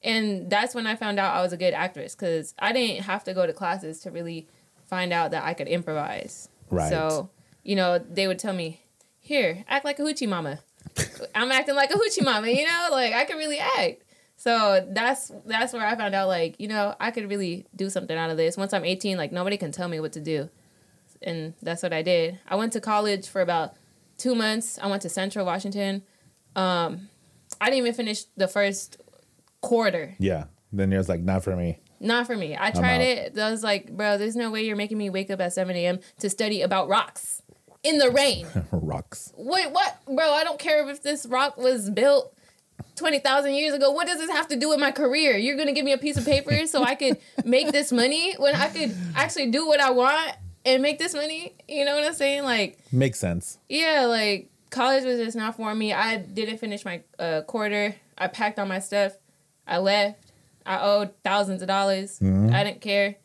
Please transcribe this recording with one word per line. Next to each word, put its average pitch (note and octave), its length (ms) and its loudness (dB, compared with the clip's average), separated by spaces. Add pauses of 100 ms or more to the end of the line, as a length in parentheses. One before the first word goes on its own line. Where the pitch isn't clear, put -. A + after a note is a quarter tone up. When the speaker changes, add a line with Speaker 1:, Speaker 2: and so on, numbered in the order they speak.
Speaker 1:
And G#3+ 460 -2
that's A3+ 280 0
when A3+ 100 -4
I G#3+ 100 -2
found G#3 220 -2
out F#3+ 160 2
I F3+ 80 2
was F3+ 100 0
a F3 60 -8
good F3+ 160 2
actress, D#3 400 -6
'cause E3 440 -4
I G#3 140 0
didn't A3+ 300 -2
have G3 220 -4
to F#3+ 100 -6
go F3+ 120 2
to E3 60 -2
classes E3+ 500 -6
to F#3 100 -12
really E3+ 340 -10 (400)
find F#3 260 -2
out E3 200 0
that D#3 120 -4
I E3 100 -2
could - 140 -6
improvise. D#3 800 -4 (220)
Speaker 2:
Right. D#3 180 0
Speaker 1:
So, D#3 420 0 (340)
you G3+ 120 -2
know, F3+ 220 2
they F3 280 -2
would F#3 120 -2
tell G3+ 160 -4
me, E3 260 -6 (400)
"Here, G3+ 480 -2
act C#4 160 0
like C#4+ 140 -4
a D4 40 -2
hoochie D4+ 260 -2
mama." D#3 320 -4 (360)
<laughs> - 380 -6
I'm B3 180 0
acting C#4+ 220 2
like C#4 160 4
a E4 80 0
hoochie G#4 260 2
mama, A3+ 240 2
you C4 160 4
know? E4+ 260 2
Like, B3+ 220 2
I A#3+ 140 4
could E4+ 100 -6
really D4+ 220 -2
act. - 460 0 (320)
So G#3 540 4
that's, A3+ 400 -2 (140)
that's A3+ 300 -2
where A3 120 -2
I A3 100 0
found G3+ 180 -2
out, G3 140 2
like, E3+ 300 0
you G#3 100 -8
know, G#3 300 -2
I A3 120 -2
could A3 180 -6
really F#3+ 380 -4 (100)
do G3 140 -4
something F3+ 260 -4
out E3 140 -2
of D#3+ 80 -2
this. E3 180 0
Once G3 160 -4
I'm F#3 140 -2
eighteen, F#3 320 -2
like, D3+ 140 -4
nobody F#3 260 -2
can E3 120 -6
tell F3 180 -6
me E3 120 -6
what D#3 140 -6
to D#3+ 60 -10
do. D3+ 280 -4 (760)
And E3 300 -8 (100)
that's E3+ 200 -6
what F3 100 -2
I D#3+ 80 -2
did. E3+ 380 0 (100)
I F#3+ 80 -2
went A3+ 160 0
to A#3 80 -4
college G#3 480 0
for F#3+ 140 0
about C4 320 0 (420)
two B3+ 180 0
months. A3 460 -2
I G3 60 -4
went G3 160 -2
to F#3 80 -6
Central G3 340 -4
Washington. G3 580 -4 (540)
Um, F3+ 540 0 (500)
I G#3+ 60 2
didn't C4 140 4
even A#3+ 120 0
finish A3 320 -4 (140)
the F#3+ 100 2
first G3+ 480 -2 (640)
quarter. F#3+ 580 0
Speaker 2:
Yeah. F2 260 0 (280)
Then G2 200 2
it G2 60 4
was F#2 100 0
like, F2 120 0
"Not F#2 240 0
for F#2+ 120 -2
me." E2+ 220 -2 (240)
Speaker 1:
Not A#3 240 0
for A#3+ 100 -4
me. D#3+ 200 -6
I G#3+ 120 0
Speaker 2:
I'm - 40 -2
Speaker 1:
tried B3+ 240 4
Speaker 2:
out. B3 60 2
Speaker 1:
it. B3 360 0
I G#3+ 120 0
was A3 120 -4
like, G3+ 320 -2
"Bro, G#3 240 2
there's A3 180 -2
no A#3 140 -2
way A3 140 -4
you're A3 120 -2
making G#3 200 -4
me G3+ 140 -4
wake F#3+ 200 -4
up F#3+ 100 -4
at F3 120 0
seven F#3 240 -2
A F3 100 -2
M F3+ 140 0 (200)
to G3+ 100 -2
study G#3 320 -2
about F#3 260 2
rocks - 540 -2 (400)
in D4+ 160 4
the C4 120 8
rain." B3 360 4 (120)
Speaker 2:
<laughs> E2+ 140 -4
Rocks. - 640 -4
Speaker 1:
Wait, D#4+ 340 -2
what? F4+ 360 0
Bro, D4 240 2
I D4+ 140 4
don't D4+ 140 -4
care D4+ 300 2
if C#4+ 140 -10
this C#4+ 240 -4
rock C4 320 0
was A#3+ 320 2
built C4 440 4 (600)
twenty D#4 220 2
thousand C#4 360 2
years D4 200 0
ago. C#4 160 4
What E4+ 160 0
does F4 120 -2
this E4 120 -4
have D#4+ 180 0
to D4 80 -2
do D4 140 0
with D4+ 100 4
my C#4 120 2
career? C#4 440 4
You're B3+ 220 0
gonna C#4+ 140 2
give C#4 120 0
me C#4 80 2
a C4+ 60 2
piece C#4+ 180 -2
of A#3 80 -2
paper D4 420 2
so D4 160 2
I B3 120 2
could - 240 0 (120)
Speaker 2:
<laughs> - 140 -4
Speaker 1:
make C#4 280 4
this C#4+ 200 2
money D4 420 2
when C#4+ 200 4
I C#4+ 140 2
could D4 280 -2 (180)
actually C#4+ 360 0
do D4+ 160 0
what D4 140 6
I C4+ 100 6
want C#4 460 2 (280)
and C4 180 4
make D4 160 0
this E4 160 -2
money? D#4 400 -6 (140)
You C#4+ 160 0
know C#4+ 120 2
what D4 80 2
I'm D#4+ 100 -2
saying? C#4+ 300 0
Like, A3+ 340 0 (140)
Speaker 2:
Makes B2+ 260 2
sense. F2 400 -4 (100)
Speaker 1:
yeah, D4+ 380 2
like, G#3+ 440 0 (200)
college C4 340 2
was B3 140 0
just A3+ 180 -4
not A3+ 200 -4
for G#3+ 180 -4
me. G#3+ 180 -2
I A3 260 0
didn't G#3+ 400 -6
finish G#3 260 -8
my, F3 180 -8 (160)
uh, D#3+ 240 -2
quarter. G#3 520 -2 (240)
I F#3 100 -2
packed G#3 300 -2
all G3+ 80 -2
my F#3+ 120 -4
stuff. G3 360 0 (520)
I F3 120 0
left. G3+ 400 2 (480)
I F#3+ 160 -2
owed G3+ 320 2 (100)
thousands F#3+ 380 0
of F3+ 60 -6
dollars. G3 500 0
Speaker 2:
Mm-hmm. F#3+ 360 4
Speaker 1:
I G3+ 100 4
didn't - 180 -6
care. G3+ 420 0